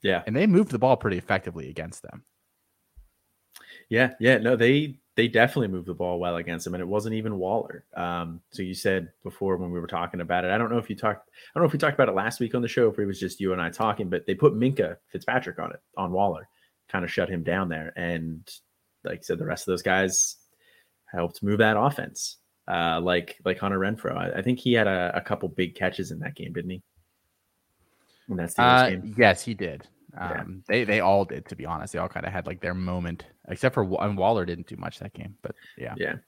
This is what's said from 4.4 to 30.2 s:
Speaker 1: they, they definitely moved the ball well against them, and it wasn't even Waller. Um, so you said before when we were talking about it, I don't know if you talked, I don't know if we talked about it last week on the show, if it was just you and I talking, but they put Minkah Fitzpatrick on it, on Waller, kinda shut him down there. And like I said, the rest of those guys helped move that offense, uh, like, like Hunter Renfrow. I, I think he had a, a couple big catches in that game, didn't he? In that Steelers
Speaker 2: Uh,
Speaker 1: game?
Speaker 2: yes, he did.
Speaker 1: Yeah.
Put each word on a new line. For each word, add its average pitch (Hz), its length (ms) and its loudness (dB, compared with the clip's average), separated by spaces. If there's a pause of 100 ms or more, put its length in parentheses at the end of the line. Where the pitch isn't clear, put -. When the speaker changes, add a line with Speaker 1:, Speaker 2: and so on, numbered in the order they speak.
Speaker 1:
they, 135 440 4 (160)
they 117 120 4
definitely 117 400 4
moved 90 180 -6
the 90 60 -6
ball 87 260 -2
well 87 180 -2
against 85 280 -6
them, 85 80 -6
and 90 80 -4
it 87 80 -6
wasn't 107 260 -2
even 110 220 -4
Waller. 95 480 -4 (100)
Um, 87 460 -6 (100)
so - 120 -8
you 92 100 -6
said 92 400 0 (100)
before 95 360 -2
when 87 120 -6
we 87 80 -4
were 82 80 -6
talking 87 360 -4
about 87 240 0
it, 90 40 0
I 101 60 2
don't 113 140 0
know 120 80 0
if 110 100 -4
you 101 80 -6
talked, - 320 -2
I - 300 -10
don't 170 40 4
know 170 40 6
if 151 80 2
we 147 40 0
talked 143 160 2
about 127 140 4
it 95 60 0
last 104 260 0
week 120 140 -2
on 123 80 2
the 117 60 -2
show, 120 200 4
if 101 100 0
it 107 60 0
was 98 160 -4
just 92 180 -6
you 95 140 0
and 90 80 0
I 82 80 0
talking, 104 400 0
but 87 160 -2
they 98 100 -2
put 143 200 6
Minkah 110 420 0 (120)
Fitzpatrick 98 500 -4
on 82 140 -6
it, - 80 -14 (180)
on 90 140 -2
Waller, 92 360 -2 (420)
kinda 90 160 -2
shut 87 220 -2
him 92 140 -4
down 90 260 0
there. 80 280 -8
And 82 540 -6 (540)
like - 140 -6
I - 40 -18
said, - 160 -4
the - 60 -6
rest 82 240 -6
of 95 40 2
those 90 100 -2
guys 95 540 2 (720)
helped 87 320 -4
move 101 160 0
that 110 180 6
offense, - 640 -2 (280)
uh, 85 320 0
like, 87 460 -2
like 92 140 0
Hunter 98 200 0
Renfrow. 104 380 -2
I, 90 220 -4
I 98 40 -4
think 123 160 0
he 123 140 2
had 110 140 6
a, 90 280 0
a 90 60 0
couple 98 300 -4
big 90 240 -2
catches 92 380 -4
in 80 80 -10
that - 160 -10
game, 90 180 -10
didn't 87 160 -6
he? 92 120 -10 (1500)
In 101 80 -4
that 85 140 -4
Steelers 123 320 6
Speaker 2:
Uh, 127 80 4
Speaker 1:
game? 92 260 -6
Speaker 2:
yes, 107 280 6
he 117 100 -6
did. 82 320 -8 (280)
Speaker 1:
Yeah. 87 260 -6